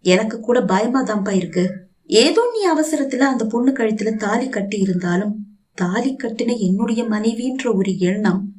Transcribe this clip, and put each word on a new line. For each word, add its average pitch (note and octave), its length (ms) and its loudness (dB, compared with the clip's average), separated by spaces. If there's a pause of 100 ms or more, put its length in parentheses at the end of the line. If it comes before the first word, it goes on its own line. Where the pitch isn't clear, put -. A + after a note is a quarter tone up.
எனக்கு G3+ 360 2
கூட A#3+ 200 2
பயமா A3 420 0
தான்ப்பா G#3 300 -2
இருக்கு. F3+ 300 0 (440)
ஏதோ C#4 420 4
நீ A4+ 180 -2
அவசரத்துல C#4 600 0
அந்த A#3 180 0
பொண்ணு A#3+ 280 2
கழுத்துல G#3+ 440 -2
தாலி G#3+ 320 -2
கட்டி G3+ 300 -4
இருந்தாலும், F#3+ 560 0 (400)
தாலி G#3 400 -2
கட்டின A#3 440 -2
என்னுடைய G#3+ 460 0
மனைவின்ற A#3 600 -2 (100)
ஒரு F#3+ 240 0
எண்ணம் F#3+ 420 2 (180)